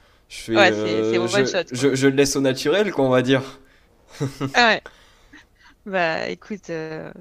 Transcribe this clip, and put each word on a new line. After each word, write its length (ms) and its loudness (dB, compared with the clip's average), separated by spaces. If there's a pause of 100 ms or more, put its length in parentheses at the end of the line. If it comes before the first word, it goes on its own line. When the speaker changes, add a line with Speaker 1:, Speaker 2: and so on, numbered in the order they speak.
(280)
Speaker 1:
je 100 -18
fais, 180 -4
Speaker 2:
Ouais, 160 6
c'est, 320 -2
c'est 140 0
Speaker 1:
euh, 20 0
Speaker 2:
one 80 -2
Speaker 1:
je, 180 0
Speaker 2:
shot, 60 -4
quoi. 200 -4
Speaker 1:
je, 220 0
je 140 2
le 80 2
laisse 200 2
au 40 0
naturel, 520 0
quoi, 120 0
on 60 2
va 120 4
dire. 200 2 (680)
<laughs> 460 -8
Speaker 2:
Ouais. 280 4 (1040)
Bah, 420 -2
écoute, 420 -12
euh, 500 -10